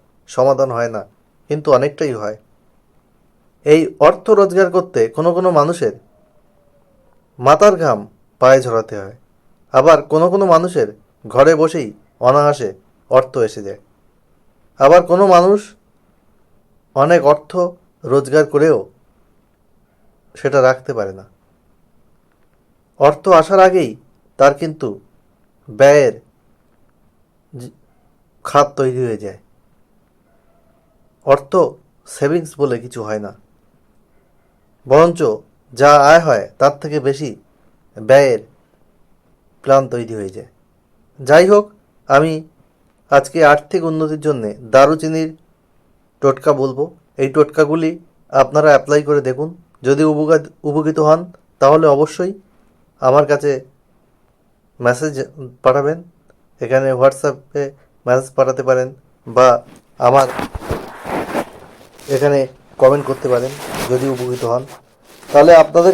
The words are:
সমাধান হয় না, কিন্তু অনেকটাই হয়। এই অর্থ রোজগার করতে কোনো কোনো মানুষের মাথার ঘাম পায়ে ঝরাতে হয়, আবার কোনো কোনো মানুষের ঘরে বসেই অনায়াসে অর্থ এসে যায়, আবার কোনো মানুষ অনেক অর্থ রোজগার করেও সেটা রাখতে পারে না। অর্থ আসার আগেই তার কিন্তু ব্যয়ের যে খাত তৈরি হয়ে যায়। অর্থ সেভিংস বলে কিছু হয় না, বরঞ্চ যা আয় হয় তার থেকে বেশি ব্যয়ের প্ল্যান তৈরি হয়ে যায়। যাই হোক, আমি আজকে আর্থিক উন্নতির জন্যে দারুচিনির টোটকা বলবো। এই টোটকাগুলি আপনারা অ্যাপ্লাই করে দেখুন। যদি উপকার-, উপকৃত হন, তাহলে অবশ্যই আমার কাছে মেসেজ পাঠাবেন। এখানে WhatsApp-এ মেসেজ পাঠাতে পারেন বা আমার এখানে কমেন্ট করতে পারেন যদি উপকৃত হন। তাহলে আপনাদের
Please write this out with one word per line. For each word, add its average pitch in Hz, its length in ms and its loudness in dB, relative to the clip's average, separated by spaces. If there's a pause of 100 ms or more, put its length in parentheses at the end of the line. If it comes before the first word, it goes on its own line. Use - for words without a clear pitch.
(300)
সমাধান 135 480 -2
হয় 117 180 -6
না, 104 60 -10 (480)
কিন্তু 147 180 -8 (100)
অনেকটাই 143 440 -6
হয়। 107 160 -10 (1300)
এই 156 160 2 (260)
অর্থ 175 180 -2 (140)
রোজগার 190 360 0
করতে 180 240 -4 (180)
কোনো 165 200 -2
কোনো 185 120 -2 (100)
মানুষের 147 340 -2 (1500)
মাথার 160 440 2
ঘাম 123 160 -2 (420)
পায়ে 131 240 6
ঝরাতে 113 360 -6
হয়, 101 140 -18 (580)
আবার 147 260 4 (140)
কোনো 160 200 2
কোনো 196 200 0
মানুষের 160 360 -2 (360)
ঘরে 139 360 4
বসেই 151 260 -4 (400)
অনায়াসে 139 420 0 (420)
অর্থ 131 220 0 (140)
এসে 110 200 -12
যায়, 98 120 -16 (1000)
আবার 156 220 6 (100)
কোনো 185 120 2 (120)
মানুষ 190 240 2 (1400)
অনেক 156 260 2 (100)
অর্থ 147 200 -4 (600)
রোজগার 139 420 0
করেও 147 240 0 (1600)
সেটা 139 320 -4
রাখতে 131 300 -4
পারে 98 220 -8
না। 101 60 -20 (1700)
অর্থ 147 240 0 (160)
আসার 185 280 0
আগেই 175 240 -2 (480)
তার 139 220 4
কিন্তু 156 260 -10 (920)
ব্যয়ের 139 360 4 (1400)
যে 127 140 -18 (800)
খাত 143 220 2 (120)
তৈরি 131 260 -4
হয়ে 110 200 -8
যায়। 95 140 -16 (1900)
অর্থ 139 280 -2 (540)
সেভিংস 156 440 -6 (100)
বলে 131 220 -2
কিছু 123 240 -16
হয় 107 180 -8
না, 95 60 -14 (1500)
বরঞ্চ 165 340 2 (540)
যা 135 180 4 (180)
আয় 165 180 6
হয় 113 180 0 (140)
তার 139 220 2
থেকে 151 160 -6 (100)
বেশি 139 220 -6 (680)
ব্যয়ের 127 440 2 (1200)
প্ল্যান 135 200 2 (100)
তৈরি 113 260 -10
হয়ে 95 160 -12
যায়। 104 140 -20 (720)
যাই 147 320 4
হোক, 208 140 2 (440)
আমি 151 240 2 (800)
আজকে 139 280 0 (140)
আর্থিক 147 360 -6
উন্নতির 156 380 -6
জন্যে 123 220 -4 (240)
দারুচিনির 156 560 2 (920)
টোটকা 135 300 0 (100)
বলবো। 135 220 -4 (380)
এই 135 140 -2
টোটকাগুলি 156 560 0 (500)
আপনারা 151 320 0
অ্যাপ্লাই 147 360 0
করে 147 200 0
দেখুন। 143 200 -8 (380)
যদি 139 240 0
উপকার-, 151 420 -2 (160)
উপকৃত 156 380 -4
হন, 156 120 2 (420)
তাহলে 156 240 4 (100)
অবশ্যই 156 360 -4 (720)
আমার 135 300 2
কাছে 143 200 -4 (1300)
মেসেজ 123 340 -4 (500)
পাঠাবেন। 143 340 0 (640)
এখানে 131 280 -2 (120)
WhatsApp-এ 139 600 -2 (420)
মেসেজ 131 220 -2 (100)
পাঠাতে 131 320 -2
পারেন 127 180 0 (400)
বা 123 200 4 (600)
আমার 131 200 2 (1900)
এখানে 143 240 0 (420)
কমেন্ট 135 280 2
করতে 135 240 -8
পারেন 123 180 -4 (400)
যদি 127 220 -4
উপকৃত 123 380 -10
হন। 127 120 -6 (680)
তাহলে 147 220 6 (120)
আপনাদের 170 300 2